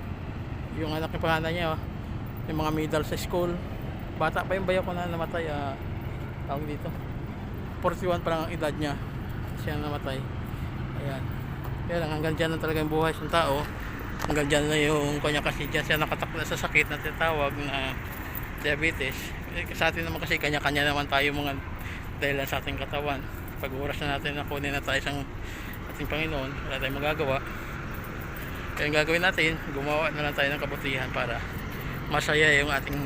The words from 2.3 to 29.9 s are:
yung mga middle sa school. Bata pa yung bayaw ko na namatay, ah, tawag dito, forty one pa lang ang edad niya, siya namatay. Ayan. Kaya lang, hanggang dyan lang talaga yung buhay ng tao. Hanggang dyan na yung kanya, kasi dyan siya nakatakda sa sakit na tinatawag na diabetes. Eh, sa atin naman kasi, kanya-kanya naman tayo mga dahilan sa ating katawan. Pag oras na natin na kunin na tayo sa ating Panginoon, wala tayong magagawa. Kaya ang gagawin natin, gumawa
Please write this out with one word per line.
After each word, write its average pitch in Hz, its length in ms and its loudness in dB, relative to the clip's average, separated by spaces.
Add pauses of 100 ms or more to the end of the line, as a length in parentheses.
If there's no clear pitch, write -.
yung 156 80 0
mga 156 160 2
middle 156 320 2
sa - 80 -2
school. 175 400 2 (640)
Bata 160 240 2
pa 185 160 0
yung 190 80 -2
bayaw 185 160 4
ko 185 80 -2
na 175 160 0
namatay, 165 400 0
ah, 143 320 -2 (720)
tawag 143 160 -2
dito, 151 240 -4 (880)
forty 180 320 0
one 175 160 2
pa 165 80 4
lang 160 120 2
ang - 40 -4
edad 156 240 0
niya, 147 240 0 (640)
siya 151 160 -2
namatay. 143 400 -2 (840)
Ayan. 135 200 -2 (640)
Kaya 170 160 0
lang, 151 160 0
hanggang 160 160 2
dyan 160 220 2
lang 160 80 -2
talaga 156 180 2
yung 151 80 0
buhay 156 240 4
ng 151 160 -4
tao. 151 320 2 (640)
Hanggang 147 240 2
dyan 147 160 6
na 151 160 4
yung 147 400 4
kanya, 147 220 2
kasi 143 260 0
dyan 151 160 2
siya 156 140 4
nakatakda 156 420 0
sa 151 160 0
sakit 151 320 4
na 147 80 -2
tinatawag 151 600 2
na 135 340 -2 (720)
diabetes. 147 480 2 (400)
Eh, 175 80 -2 (160)
sa 165 160 4
atin 165 80 -2
naman 165 160 -2
kasi, 165 240 0
kanya-kanya 147 480 4
naman 143 160 2
tayo 143 240 4
mga 143 240 0 (640)
dahilan 139 320 2
sa 139 80 0
ating 139 160 -2
katawan. 143 480 -2 (400)
Pag 139 160 -2
oras 143 240 -2
na 143 160 2
natin 143 160 -2
na 147 140 -4
kunin 143 260 0
na 139 80 0
tayo 135 160 2
sa 139 140 0 (800)
ating 147 160 -4
Panginoon, 147 420 0 (160)
wala 135 140 -2
tayong 135 180 0
magagawa. 147 380 2 (1400)
Kaya 147 140 0
ang 151 80 4
gagawin 160 260 6
natin, 165 380 4 (160)
gumawa 151 340 2